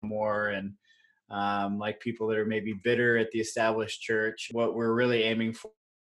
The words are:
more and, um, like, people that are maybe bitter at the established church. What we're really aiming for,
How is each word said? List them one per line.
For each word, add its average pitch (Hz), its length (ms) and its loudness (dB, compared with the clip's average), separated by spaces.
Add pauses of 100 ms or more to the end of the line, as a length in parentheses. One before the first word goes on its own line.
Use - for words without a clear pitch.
more 107 460 -2
and, 101 260 -4 (560)
um, 101 480 0
like, 107 220 -4
people 113 260 -4
that 110 100 2
are 107 80 2
maybe 107 280 -2
bitter 120 460 2
at 110 120 2
the 113 80 -2
established 110 600 0
church. 110 500 -2
What 117 240 0
we're 113 200 2
really 120 280 4
aiming 113 300 0
for, - 180 -12 (340)